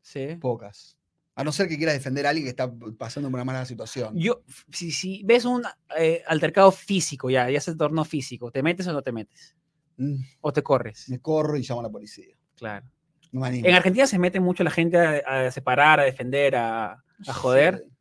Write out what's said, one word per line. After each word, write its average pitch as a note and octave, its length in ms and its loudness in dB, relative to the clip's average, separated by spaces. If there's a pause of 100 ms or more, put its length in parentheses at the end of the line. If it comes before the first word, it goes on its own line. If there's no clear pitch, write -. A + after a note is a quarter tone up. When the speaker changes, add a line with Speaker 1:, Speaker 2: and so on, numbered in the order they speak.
Speaker 1:
Sí. C#3+ 380 -10
Speaker 2:
Pocas. A#2 580 -8 (380)
A C3 80 -6
no D3+ 80 -4
ser F#3+ 180 0
que D#3 80 -4
quieras D#3 180 0
defender C#3 300 -4
a C#3+ 40 2
alguien D3+ 160 -2
que B2+ 40 -6
está B2+ 220 -4 (260)
pasando C3+ 320 -8
por B2+ 80 -4
una B2 80 -6
mala C3 200 -6
situación. A2+ 520 -10
Speaker 1:
Yo, F3+ 240 -2 (300)
si, E3+ 200 -8
si F#3+ 320 -8
ves A3+ 220 4
un, B3 180 0 (340)
eh, E3 300 2
altercado D#3+ 440 6
físico, E3+ 580 -4
ya, B2+ 200 2
ya C#3 120 0
se E3 140 -6
tornó D#3 280 0
físico, A#2+ 480 -8
¿te C3+ 100 -4
metes F3 260 -2
o E3+ 60 -4
no C#3+ 80 -4
te B2+ 100 -6
metes? - 440 -12 (420)
Speaker 2:
Mm. C#3 180 -4 (260)
Speaker 1:
¿O D3 100 -2
te D3 120 -2
corres? A#2 460 -2
Speaker 2:
Me B2 100 -8
corro D#3 380 -2
y C3 60 -4
llamo A#2+ 160 -6
a A#2+ 40 -10
la A2 60 -8
policía. G#2+ 460 -18 (200)
Speaker 1:
Claro. G#2+ 320 -12 (440)
Speaker 2:
No C3 100 -8
me B2+ 60 -4
animo. B2+ 200 -2
Speaker 1:
En F3+ 80 6
Argentina F#3+ 320 4
se G#3 100 0
mete F3+ 220 0
mucho F3+ 240 0
la D#3+ 80 2
gente E3+ 260 2
a, C3+ 500 2
a B2 40 -2
separar, C#3+ 480 4
a C#3+ 40 4
defender, C3+ 520 0
a, A2+ 380 -2
a - 100 -20 (200)
Speaker 2:
Sí. - 80 -10
Speaker 1:
joder. C3+ 540 4 (160)